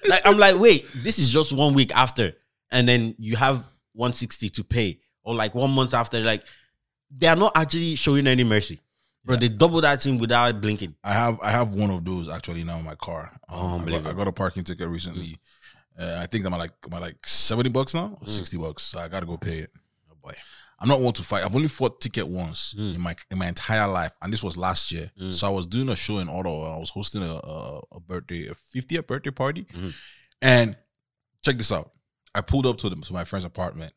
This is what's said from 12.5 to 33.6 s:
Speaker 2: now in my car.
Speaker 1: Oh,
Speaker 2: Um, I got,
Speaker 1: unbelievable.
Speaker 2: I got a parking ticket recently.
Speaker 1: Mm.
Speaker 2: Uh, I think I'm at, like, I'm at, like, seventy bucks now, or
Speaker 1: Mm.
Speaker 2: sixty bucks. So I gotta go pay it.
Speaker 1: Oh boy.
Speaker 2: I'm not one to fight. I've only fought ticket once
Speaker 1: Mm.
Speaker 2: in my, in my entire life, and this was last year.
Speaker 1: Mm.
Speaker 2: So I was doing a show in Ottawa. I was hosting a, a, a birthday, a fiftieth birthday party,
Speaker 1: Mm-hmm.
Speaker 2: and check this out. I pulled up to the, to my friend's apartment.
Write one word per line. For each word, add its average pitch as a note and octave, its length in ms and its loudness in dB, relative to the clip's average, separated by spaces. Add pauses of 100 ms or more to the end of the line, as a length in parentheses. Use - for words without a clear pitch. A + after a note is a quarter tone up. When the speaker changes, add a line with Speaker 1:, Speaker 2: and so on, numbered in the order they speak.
Speaker 2:
now E2+ 160 -8
in D#2+ 60 -10
my D#2 100 -12
car. D#2+ 360 -10 (180)
Speaker 1:
Oh, F2 60 -14
Speaker 2:
Um, F2 80 -6
I F2+ 40 -2
got, F2 120 -2
Speaker 1:
unbelievable. D#2+ 320 -4
Speaker 2:
I - 20 -8
got G2 140 -4
a F#2 60 -2
parking F#2 300 -4
ticket E2+ 260 -8
recently. E2+ 480 -10 (600)
Speaker 1:
Mm. F2 200 -8
Speaker 2:
Uh, F2 40 -8
I F2 40 -8
think G#2 200 -4
I'm F2+ 100 -2
at, E2+ 40 -4
like, E2 120 -8 (140)
I'm D#2+ 80 -14
at, F2 80 -10
like, E2 240 -14
seventy B2 440 2
bucks C3 240 -2
now, F#3+ 260 -6
or G2+ 80 -16
Speaker 1:
Mm. - 20 -14
Speaker 2:
sixty G2 280 -6
bucks. D#2+ 260 -8
So - 160 -10
I E2+ 80 -10
gotta F2+ 200 -8
go E2+ 100 -8
pay D#2+ 220 -8
it. D#2+ 100 -12 (420)
Speaker 1:
Oh - 100 -20
boy. - 120 -20 (460)
Speaker 2:
I'm A2+ 100 0
not C#3 100 4
one B2 140 2
to E2+ 100 -4
fight. F#2+ 220 -2
I've G2 100 -2
only D3 140 2
fought - 320 -2
ticket G#2 260 -4
once F2 500 -6
Speaker 1:
Mm. G2+ 180 -6
Speaker 2:
in F2 60 -6
my, E2+ 140 -4 (160)
in F#2 60 -6
my F#2 100 -2
entire G#2+ 400 0
life, F2 240 -2 (100)
and G2 120 -6
this G#2+ 100 -4
was F2 140 -6
last F#2 340 -2
year. E2 180 -8 (120)
Speaker 1:
Mm. F#2 120 -8
Speaker 2:
So F#2+ 140 -2
I - 40 2
was F#2+ 160 -2
doing B2 200 -2
a A2+ 80 -2
show G#2 220 -4
in F2+ 100 -4
Ottawa. D#2+ 480 -6
I D#2+ 40 -8
was D#2+ 100 -8
hosting G2+ 320 -8
a, F2+ 40 -4 (100)
a, D2+ 460 -12 (120)
a F2 80 -18
birthday, E2+ 460 -10
a C#2 80 -12 (160)
fiftieth D#3 360 -6
birthday - 240 -6
party, D3 340 -4
Speaker 1:
Mm-hmm. F2 240 -10 (520)
Speaker 2:
and A#2+ 340 4 (680)
check C3+ 120 2
this A2 140 -2
out. E2 200 -6 (440)
I G2+ 60 0
pulled C3+ 240 0
up B2 140 2
to G#2 100 -2
the, F2+ 60 -6
to D#2+ 180 -12
my F2 100 -6
friend's F#2 220 -6
apartment. E2+ 520 -8